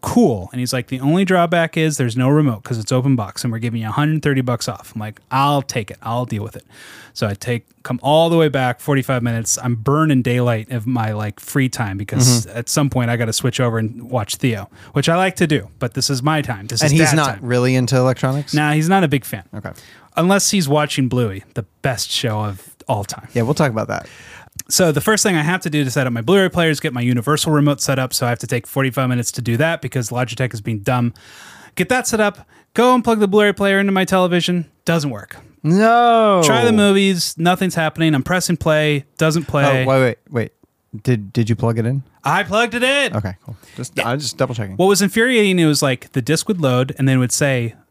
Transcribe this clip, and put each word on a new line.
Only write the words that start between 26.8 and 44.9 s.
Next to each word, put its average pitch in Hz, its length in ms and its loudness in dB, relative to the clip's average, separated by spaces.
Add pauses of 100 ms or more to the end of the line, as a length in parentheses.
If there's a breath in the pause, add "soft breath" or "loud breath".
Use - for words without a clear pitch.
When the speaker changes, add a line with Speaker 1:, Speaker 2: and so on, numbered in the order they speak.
Speaker 1:
get 151 120 -4
my 123 100 -6
universal 127 500 0
remote 143 280 2
set 135 180 -2
up. 131 140 -4
So - 140 -2
I - 40 0
have 120 100 -4
to 127 60 -10
take 117 200 -4
forty-five 131 420 -2
minutes 123 240 -2
to 123 100 -8
do 117 140 -2
that 160 240 0
because 127 300 -6
Logitech 120 420 -4
is 113 80 -10
being 107 200 -6
dumb. 120 340 0 (600 loud breath)
Get 180 120 -2
that 254 180 0
set 214 140 -2
up. 208 260 0 (280 soft breath)
Go 247 200 6
and 240 80 2
plug 220 180 2
the 208 80 4
Blu-ray 208 260 4
player 196 240 2
into 196 140 2
my 190 120 2
television. 175 600 2 (180)
Doesn't 160 260 0
work. 104 260 -14 (260)
Speaker 2:
No. 220 840 4
Speaker 1:
Try 226 200 4
the 233 80 4
movies. 196 640 2
Nothing's 180 380 0
happening. 160 400 0
I'm 131 80 0
pressing 175 340 -2
play. 151 480 0 (140)
Doesn't 160 280 0
play. 139 380 2
Speaker 2:
Oh, 131 40 0
wait, 135 120 4
wait, 120 180 0 (120)
wait. 117 220 -4 (500)
Did, 107 300 -2
did 113 180 0
you 113 60 2
plug 117 220 0
it 113 80 -2
in? 135 180 -2 (200 soft breath)
Speaker 1:
I 175 200 0
plugged 214 300 0
it 240 100 -2
in. 262 320 0
Speaker 2:
Okay, 95 180 -6 (100)
cool. 107 120 -16 (200)
Just, 123 200 -12
Speaker 1:
Yeah. - 120 -2
Speaker 2:
I'm 135 120 -2
just 127 160 -8
double 127 180 -2
checking. 98 220 -6
Speaker 1:
What 175 100 2
was 196 160 2